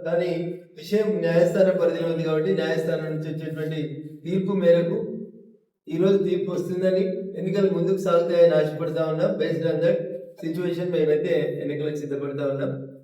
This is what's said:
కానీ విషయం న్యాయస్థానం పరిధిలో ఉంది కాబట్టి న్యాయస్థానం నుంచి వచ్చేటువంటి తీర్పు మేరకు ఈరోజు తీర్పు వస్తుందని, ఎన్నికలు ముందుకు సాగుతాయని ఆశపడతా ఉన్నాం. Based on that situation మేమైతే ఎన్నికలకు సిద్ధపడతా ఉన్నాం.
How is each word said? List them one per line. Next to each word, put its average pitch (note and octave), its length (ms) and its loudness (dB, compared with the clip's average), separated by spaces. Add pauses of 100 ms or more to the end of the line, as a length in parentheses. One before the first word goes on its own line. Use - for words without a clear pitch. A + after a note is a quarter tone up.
కానీ F3 260 0 (460)
విషయం G#3 320 0 (120)
న్యాయస్థానం F3 600 4
పరిధిలో E3+ 280 0
ఉంది E3 140 -2
కాబట్టి D#3+ 320 0
న్యాయస్థానం E3 500 -2
నుంచి D#3 280 -6
వచ్చేటువంటి D#3 480 -6 (440)
తీర్పు F#3+ 280 -2
మేరకు E3+ 440 4 (920)
ఈరోజు F#3 300 4
తీర్పు F3+ 320 0
వస్తుందని, F#3 540 0 (340)
ఎన్నికలు F#3+ 320 2
ముందుకు F3 260 0
సాగుతాయని E3+ 580 4
ఆశపడతా D#3 500 0
ఉన్నాం. D#3+ 340 0
Based E3 260 -2
on D#3+ 160 0
that F3 180 2 (460)
situation F3 480 -4
మేమైతే D3+ 680 0
ఎన్నికలకు D3 340 -4
సిద్ధపడతా C#3 500 -6
ఉన్నాం. C#3 260 -2 (320)